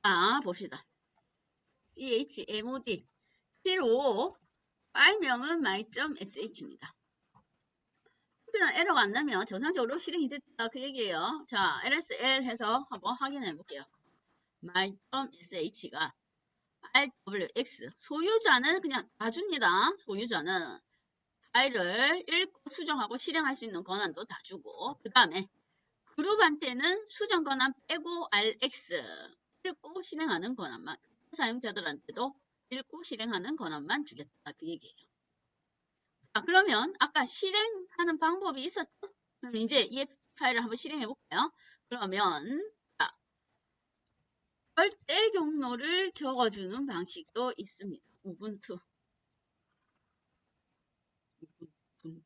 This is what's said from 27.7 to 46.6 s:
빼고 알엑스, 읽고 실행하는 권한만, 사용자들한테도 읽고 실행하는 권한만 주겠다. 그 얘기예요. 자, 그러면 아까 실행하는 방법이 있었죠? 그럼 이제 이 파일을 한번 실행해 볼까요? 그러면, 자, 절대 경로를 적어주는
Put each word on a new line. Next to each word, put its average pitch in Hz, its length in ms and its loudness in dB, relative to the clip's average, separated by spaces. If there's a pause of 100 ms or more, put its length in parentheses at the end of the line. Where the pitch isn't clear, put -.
빼고 339 440 -4
알엑스, 214 680 0 (640)
읽고 359 360 -8
실행하는 254 540 -2
권한만, 147 420 -10 (340)
사용자들한테도 226 1040 -4 (360)
읽고 302 320 -10
실행하는 226 520 -4
권한만 185 500 -4
주겠다. - 520 -16
그 160 100 -12
얘기예요. - 280 -12 (1400)
자, - 80 0
그러면 349 580 4
아까 294 260 2
실행하는 381 920 0
방법이 330 440 0
있었죠? 349 280 -6 (480)
그럼 240 160 -8
이제 226 340 4
이 269 160 -2 (300)
파일을 247 260 2
한번 226 140 -4
실행해 285 300 -6
볼까요? 226 460 0 (380)
그러면, 208 840 0 (260)
자, - 180 -2 (1600)
절대 392 560 4
경로를 311 840 0
적어주는 240 720 0